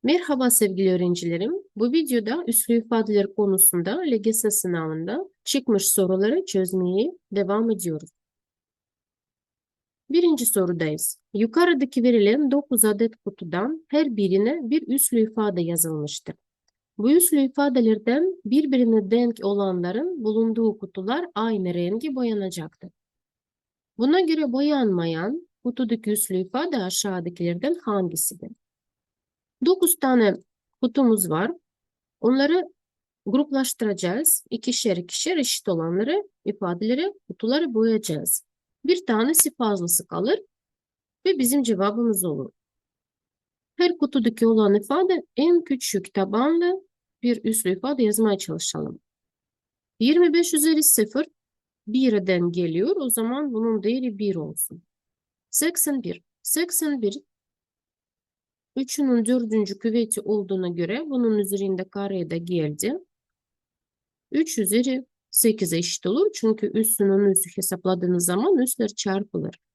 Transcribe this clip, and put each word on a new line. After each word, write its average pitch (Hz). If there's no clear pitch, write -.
Merhaba 277
sevgili 190
öğrencilerim. 175
Bu 233
videoda 262
üslü 233
ifadeler 214
konusunda 190
L 277
G 220
S 220
sınavında 175
çıkmış 233
soruları 202
çözmeye 185
devam 202
ediyoruz. 170
Birinci 320
sorudayız. 170
Yukarıdaki 262
verilen 240
dokuz 269
adet 214
kutudan 196
her 285
birine 208
bir 262
üslü 226
ifade 208
yazılmıştır. 165
Bu 220
üslü 320
ifadelerden 262
birbirine 233
denk 233
olanların 202
bulunduğu 220
kutular 202
aynı 208
rengi 220
boyanacaktır. 190
Buna 294
göre 311
boyanmayan 233
kutudaki 233
üslü 208
ifade 269
aşağıdakilerden 180
hangisidir? 190
Dokuz 359
tane 240
kutumuz 233
var. 180
Onları 285
gruplaştıracağız. 254
İkişer 226
ikişer 311
eşit -
olanları, 196
ifadeleri, 214
kutuları 262
boyayacağız. 214
Bir 359
tanesi 247
fazlası 185
kalır 214
ve 370
bizim 262
cevabımız 214
olur. 143
Her 349
kutudaki 233
olan 214
ifade 349
en 339
küçük 254
tabanlı 311
bir 240
üslü 214
ifade 254
yazmaya 214
çalışalım. 160
Yirmi 311
beş 339
üzeri 311
sıfır 233
birden 196
geliyor. 175
O 277
zaman 240
bunun 220
değeri 240
bir 196
olsun. 156
Seksen 302
bir. -
Seksen 311
bir. 208
Üçünün 262
dördüncü 220
küveti 220
olduğuna 190
göre 175
bunun 247
üzerinde 190
kare 196
de 165
geldi. 170
Üç 311
üzeri 247
sekize 202
eşit -
olur. 320
Çünkü 214
üssünün 202
üssü 190
hesapladığınız 180
zaman 226
üsler 247
çarpılır. 196